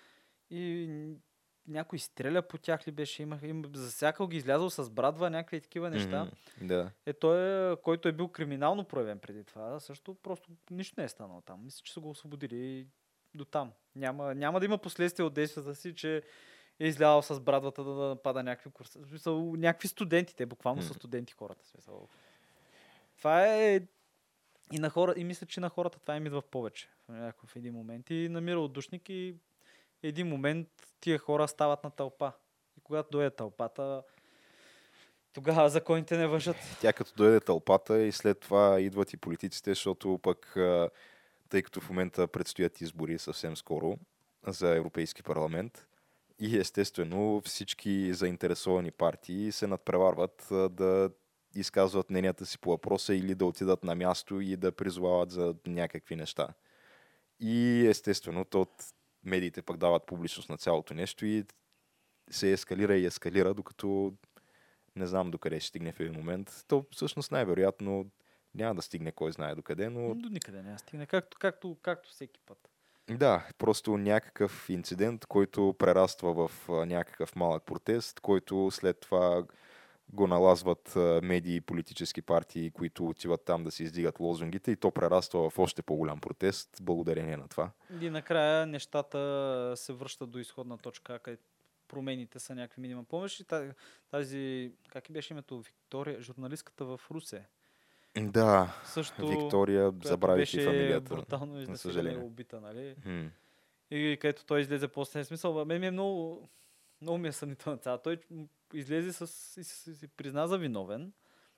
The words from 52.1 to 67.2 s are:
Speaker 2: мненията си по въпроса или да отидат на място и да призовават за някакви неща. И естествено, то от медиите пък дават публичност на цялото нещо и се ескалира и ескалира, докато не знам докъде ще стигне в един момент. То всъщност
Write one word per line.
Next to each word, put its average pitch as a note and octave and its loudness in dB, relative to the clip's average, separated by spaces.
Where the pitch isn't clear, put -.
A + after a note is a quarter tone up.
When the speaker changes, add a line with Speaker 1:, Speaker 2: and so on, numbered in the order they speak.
Speaker 2:
мненията F#2 0
си - -10
по F2+ -2
въпроса G2 2
или F#2+ 0
да F#2 2
отидат F#2 2
на E2+ -2
място F2+ 0
и F#2+ -2
да F2+ 0
призовават F2+ 0
за F2 -2
някакви E2+ -6
неща. D#2 -4
И A#2+ 4
естествено, F#2+ 0
то G2 2
от - -2
медиите F2+ -2
пък F2 -8
дават E2+ 4
публичност E2+ -8
на D#2 -8
цялото D#2+ 0
нещо F#2 -6
и G#2+ 0
се G2 2
ескалира G2 2
и F2+ 4
ескалира, F#2 2
докато G2 -2
не F#2+ -4
знам F2+ 0
докъде D#2+ -4
ще - -8
стигне E2 -8
в - -16
един E2 -4
момент. F2 -8
То C#3 2
всъщност - -6